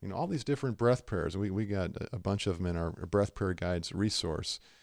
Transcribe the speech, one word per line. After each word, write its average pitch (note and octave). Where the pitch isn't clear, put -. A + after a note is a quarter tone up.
You G2+
know, F#2+
all E3
these E3+
different C3+
breath A#2+
prayers. F2
We, G2+
we G2+
got F#2+
a, -
a -
bunch G2
of F2
them F2+
in F2
our E2+
Breath G2+
Prayer F#2+
Guides F2+
resource. F2+